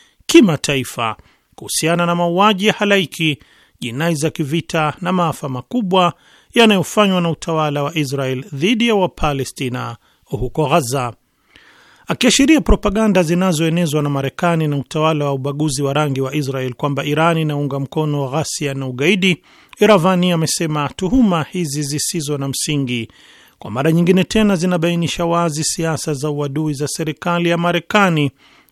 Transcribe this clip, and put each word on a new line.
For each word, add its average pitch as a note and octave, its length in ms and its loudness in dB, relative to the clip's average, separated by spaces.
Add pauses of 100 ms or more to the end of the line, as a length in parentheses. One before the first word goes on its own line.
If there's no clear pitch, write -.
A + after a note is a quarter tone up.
(260)
kimataifa C#3 920 4 (380)
kuhusiana E3+ 520 -2
na E3+ 80 0
mauaji F3+ 520 2
ya G3+ 60 4
halaiki, F#3+ 680 -2 (420)
jinai D3 340 -2
za D3 160 -2
kivita D#3 680 -2
na F3+ 120 -4
maafa E3 360 -2
makubwa F3+ 640 0 (420)
yanayofanywa G3+ 680 4
na E3+ 100 0
utawala D3+ 520 -2
wa C#3+ 120 -4
Israel C3+ 580 -4
dhidi G#3+ 360 2
ya A3 60 4
Wapalestina C3+ 1000 -2 (280)
huko B2+ 440 -2
Gaza. C3 440 0 (920)
Akiashiria C4 540 4
propaganda G3+ 640 2
zinazoenezwa E3 800 0
na D3 60 -2
Marekani D3+ 600 0
na C#3+ 80 -2
utawala D#3 480 -2
wa C#3+ 80 -2
ubaguzi C#3+ 500 -2
wa C#3 100 0
rangi C#3+ 280 0
wa C3+ 140 -4
Israel C3 400 -4
kwamba C#3+ 300 -4
Iran D#3+ 340 2
inaunga C#3+ 420 -2
mkono C#3+ 500 -2
ghasia C#3+ 440 -4
na C3+ 120 -6
ugaidi, E3 560 0 (360)
Iravani F#3 540 4
amesema D#3 640 -2
tuhuma F#3+ 540 2
hizi D3+ 320 -4
zisizo D3 560 -4
na C#3 100 -4
msingi C3 600 -2 (500)
kwa - 120 -12
mara C#3 220 0
nyingine F3 320 4
tena G#3 320 2
zinabainisha E3+ 720 -2
wazi E3+ 380 -2
siasa D#3+ 500 -4
za D3 160 -4
uadui D3 440 -4
za C#3 140 -6
serikali E3+ 600 -4
ya E3+ 100 0
Marekani E3+ 720 2 (400)